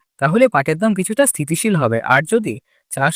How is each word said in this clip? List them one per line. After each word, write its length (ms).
তাহলে 320
পাটের 280
দাম 160
কিছুটা 320
স্থিতিশীল 500
হবে, 300
আর 180
যদি 300
চাষ 240